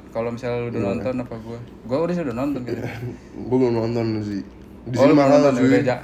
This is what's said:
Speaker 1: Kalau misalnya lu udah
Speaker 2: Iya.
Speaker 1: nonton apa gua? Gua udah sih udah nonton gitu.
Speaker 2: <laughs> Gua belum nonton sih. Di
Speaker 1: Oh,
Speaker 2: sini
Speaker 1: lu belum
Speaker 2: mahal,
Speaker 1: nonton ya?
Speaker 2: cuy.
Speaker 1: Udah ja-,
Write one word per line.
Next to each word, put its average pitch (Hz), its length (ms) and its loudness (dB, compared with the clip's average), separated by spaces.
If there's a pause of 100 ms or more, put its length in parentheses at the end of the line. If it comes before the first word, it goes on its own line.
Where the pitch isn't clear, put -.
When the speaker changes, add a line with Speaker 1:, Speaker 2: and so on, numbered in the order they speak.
Speaker 1:
Kalau 117 200 -6
misalnya 120 280 -6
lu 120 100 -6
udah 117 140 -4
Speaker 2:
Iya. 101 80 -2
Speaker 1:
nonton 127 300 -4
apa 120 180 -10
gua? 113 220 -14 (260)
Gua 123 160 -2
udah 170 120 -2
sih 175 120 -2
udah 120 100 -6
nonton 135 280 -4
gitu. 117 180 -6 (320)
Speaker 2:
<laughs> - 320 -14
Gua 123 140 0
belum 120 180 2
nonton 113 280 -2 (180)
sih. 101 180 -4 (420)
Di 123 140 -8
Speaker 1:
Oh, - 20 -2
Speaker 2:
sini - 60 8
Speaker 1:
lu 277 80 8
belum 147 80 8
Speaker 2:
mahal, 135 160 6
Speaker 1:
nonton - 160 6
ya? 123 80 0
Speaker 2:
cuy. 131 80 4
Speaker 1:
Udah - 160 4
ja-, 123 180 -2